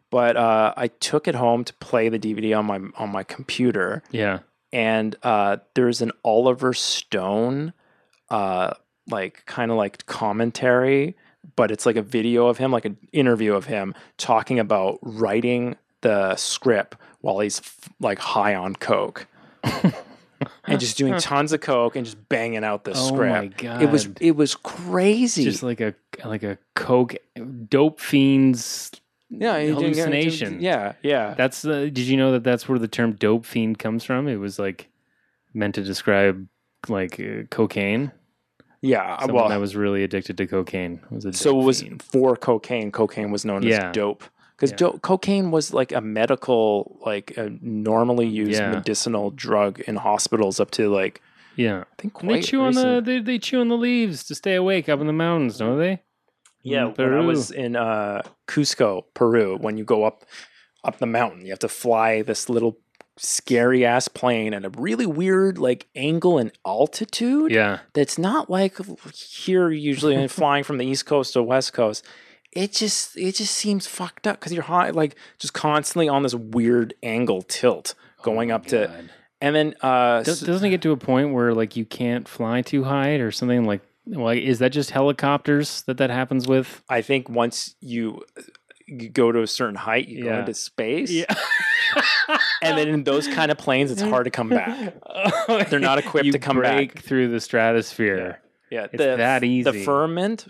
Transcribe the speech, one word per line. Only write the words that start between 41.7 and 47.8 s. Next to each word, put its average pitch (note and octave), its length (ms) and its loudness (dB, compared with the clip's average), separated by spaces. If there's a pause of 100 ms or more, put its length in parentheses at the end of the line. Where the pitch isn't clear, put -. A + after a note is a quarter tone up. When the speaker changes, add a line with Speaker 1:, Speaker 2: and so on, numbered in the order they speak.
Speaker 2:
fiend. - 200 -16
Speaker 1:
for C3 340 2
cocaine. A2+ 560 -2
Cocaine G#2+ 380 -2
was G#2 140 -4
known G2+ 180 -2
Speaker 2:
Yeah. A2 260 2
Speaker 1:
as F2 60 -8
dope. G#2 300 -2 (320)
'Cause C3+ 160 0
Speaker 2:
Yeah. - 40 -12
Speaker 1:
do-, F3 240 2
cocaine F#3+ 500 0
was, D#3+ 220 0
like, B2+ 180 0
a B2+ 120 -2
medical, A2 1040 0
like, G#2 320 -6
a G#2+ 120 -6 (120)
normally A#2 640 2